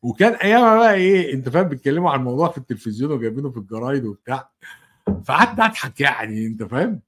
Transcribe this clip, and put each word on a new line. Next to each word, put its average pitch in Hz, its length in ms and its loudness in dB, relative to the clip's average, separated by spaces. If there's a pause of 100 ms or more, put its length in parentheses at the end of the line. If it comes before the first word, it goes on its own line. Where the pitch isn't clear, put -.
وكان 190 320 2
أيامها 220 440 4
بقى 226 160 6
إيه؟ 185 400 2
أنت 131 160 -4
فاهم؟ 175 200 2
بيتكلموا 147 420 0
عن 139 80 0
الموضوع 131 320 -2
في - 60 -12
التلفزيون 120 540 -6
وجايبينه 127 400 -6
في 120 60 -12
الجرايد 117 480 -6
وبتاع. 123 440 -8 (760)
فقعدت 214 340 0
أضحك 220 420 -2
يعني، 110 440 -2
أنت 110 180 -6
فاهم؟ 165 440 -4